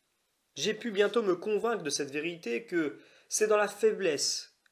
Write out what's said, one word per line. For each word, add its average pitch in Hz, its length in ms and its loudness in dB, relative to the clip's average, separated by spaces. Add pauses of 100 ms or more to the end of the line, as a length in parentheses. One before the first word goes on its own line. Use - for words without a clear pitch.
(560)
J'ai 170 180 -2
pu 220 160 -8
bientôt 208 320 2
me 190 140 2
convaincre 208 480 -2
de 143 60 -6
cette 143 220 -4
vérité 165 540 -4
que 165 340 -2 (300)
c'est - 180 2
dans 214 100 6
la 208 100 4
faiblesse 190 880 0 (140)